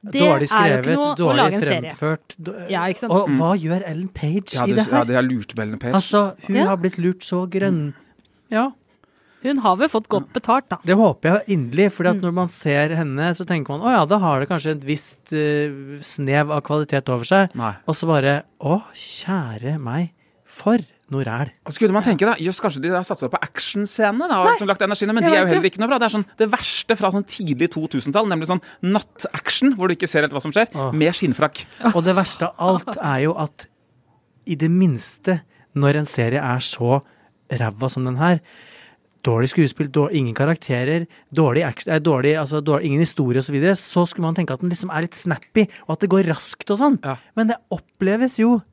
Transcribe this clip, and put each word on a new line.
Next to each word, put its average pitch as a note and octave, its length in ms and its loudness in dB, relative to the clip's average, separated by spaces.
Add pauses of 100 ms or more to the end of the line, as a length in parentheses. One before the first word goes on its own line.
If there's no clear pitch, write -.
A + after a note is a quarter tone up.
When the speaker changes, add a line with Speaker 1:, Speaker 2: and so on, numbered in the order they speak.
Speaker 1:
Det A#3+ 200 -2
Speaker 2:
Dårlig D3 320 4
Speaker 1:
er G#3 160 6
jo C3 100 4
ikke B2+ 80 -2
Speaker 2:
skrevet, D#3+ 80 2
Speaker 1:
noe - 160 0
å - 60 -4
Speaker 2:
dårlig C#3 260 2
Speaker 1:
lage - 120 2
en G#3 60 0
serie. D#3+ 300 -2
Speaker 2:
fremført, D#3 500 -6
d-, F3 280 -12
Speaker 1:
Ja, F#3 180 -2
ikke F#3 120 -4
sant? A#3 120 -2
Speaker 2:
og F#3 160 2
Speaker 3:
Mm. C#3 100 2
Speaker 2:
hva F3 220 2
gjør E3 260 -2
Ellen E3+ 220 -6
Page F#3 460 -4
Speaker 3:
Ja, B2+ 100 0
Speaker 2:
i A#2+ 40 0
Speaker 3:
du, B2 80 2
Speaker 2:
det A2+ 120 2
Speaker 3:
ja, B2 100 0
Speaker 2:
her? A#2+ 60 2
Speaker 3:
de A#2+ 100 -2
har B2+ 100 2
lurt B2+ 300 -2
på - 80 -6
Ellen G#2+ 160 -6
Page. B2 160 -4
Speaker 2:
Altså, G3 420 2 (120)
hun G3 80 -2
Speaker 1:
Ja. C4+ 120 4
Speaker 2:
har G3 100 0
blitt F3+ 200 -2
lurt F3+ 220 0
så F3+ 300 -4
grønn. F3+ 420 -2
Speaker 3:
Mm. - 20 -14 (560)
Speaker 2:
Ja. A#3 220 0 (720)
Speaker 1:
Hun C#4 140 0
har G#3+ 180 4
vel G#3 140 2
fått A3 180 -2
godt - 240 -2
betalt, B3 380 0
da. F3 160 -6
Speaker 2:
Det F3 100 4
håper G3+ 260 4 (240)
jeg G3 120 0
inderlig, D3+ 340 2
fordi F3+ 200 0
at G#3+ 40 2
Speaker 1:
Mm. F#3+ 60 -4
Speaker 2:
når F3 120 -2
man F3+ 140 0
ser D3+ 480 0
henne, D#3+ 400 -2
så F3+ 100 -8
tenker E3 320 -2
man, D#3+ 40 -8
"Å A#3 100 2
ja, G3 140 4
da F3+ 140 2
har D#3 200 2
det C#3 100 -2
kanskje D#3 220 -2
et D3+ 140 -4
visst, - 480 -6
eh, D3 680 -2
snev C#3+ 500 0
av D3+ 140 -2
kvalitet D3 460 -2
over A#2+ 160 -2
seg." F#3+ 300 4
Speaker 3:
Nei. A2+ 180 -4 (120)
Speaker 2:
Og D#3+ 100 -2
så - 120 -4
bare, C#3+ 360 2 (180)
"Å, D#3+ 200 0 (120)
kjære C#3 880 -6
meg, C#3 300 -4 (340)
for - 320 0 (320)
noe C3+ 140 -2
ræl." A#2+ 280 -4 (140)
Speaker 3:
Og - 60 -12
så - 80 -8
kunne G#3+ 140 4
man G#3 100 2
tenke F#3+ 220 2
da, A#3 100 2
jøss, F3 240 -4
kanskje C#3+ 220 -4
de D#3+ 80 -2
har F3+ 140 0
satset D#3 280 -6
på - 100 -2
actionscenene G#3+ 840 -2
da, A3 140 2
og F3+ 60 4
Speaker 2:
Nei, A4+ 80 6
Speaker 3:
liksom G#3+ 120 -4
lagt F#3+ 140 0
energiene, G3+ 340 0
men A3+ 80 2
Speaker 2:
jeg E4 80 6
Speaker 3:
de D#4+ 60 6
er - 20 6
jo F#3 60 4
Speaker 2:
vet F3 100 4
Speaker 3:
heller F#3 60 2
Speaker 2:
det. F#3 100 2
Speaker 3:
ikke - 80 -16
noe A3 80 0
bra. C4+ 120 2
Det A3+ 140 2
er G#3+ 60 0
sånn, G3 60 -2 (120)
det A3 140 2
verste - 460 -2
fra G3+ 140 2
sånn G3 140 -2
tidlig E3 460 -2
to D#3 160 -4
tusen-tall, D3 400 0
nemlig D#3+ 200 -2
sånn F3+ 140 0 (220)
nattaction, - 920 -2
hvor F#3 140 0
du F3 80 2
ikke F3 140 -4
ser D#3+ 120 2
helt D3 120 0
hva C#3+ 80 -4
som D#3 100 -6
skjer, A3 240 2
Speaker 2:
Åh. C3+ 180 -2
Speaker 3:
med D#3 200 2
skinnfrakk. D3 500 0 (320)
Speaker 2:
Og E3+ 80 2
det F#3 100 4
verste F3+ 300 0
av E3+ 160 -6
alt F#3 420 0
er C3+ 220 0
jo D#3 120 0
at - 320 -8 (800)
i F3 100 -4
det D#3 140 0
minste, F3 720 0 (360)
når C#3+ 180 4
en D3+ 100 0
serie A#2+ 380 0
er B2+ 160 0
så B2 420 0 (480)
ræva A#2 400 -4
som B2+ 140 -6
den B2+ 140 -4
her, E3 240 2 (800)
dårlig A#2+ 280 2
skuespill, D3 420 0
dår-, C#3+ 220 2
ingen C3 200 0
karakterer, C#3+ 720 -2 (280)
dårlig D3+ 320 4
action, C#3 280 -6
eh, D#3 60 2
dårlig, D3 400 2
altså, D3 240 -2
dårlig, D3 220 0
ingen D3 160 2
historie C3 380 0
og C3 40 -4
så D3 80 -6
videre, D#3 240 2
så F3 320 0
skulle - 160 -6
man E3 120 0
tenke E3+ 180 -2
at B2+ 80 -8
den F3+ 80 -2
liksom F3 260 -6
er D#3 60 -2
litt E3+ 120 -6
snappy, - 540 0 (220)
og D#3+ 80 -2
at - 20 -12
det G3+ 100 0
går F#3+ 200 4
raskt - 420 -8
og G3+ 80 -2
sånn. C#4 240 2
Speaker 3:
Ja. C3+ 140 -6 (180)
Speaker 2:
Men A3 120 2
det A3+ 100 0 (120)
oppleves G#3+ 720 -2
jo A3+ 220 4 (120)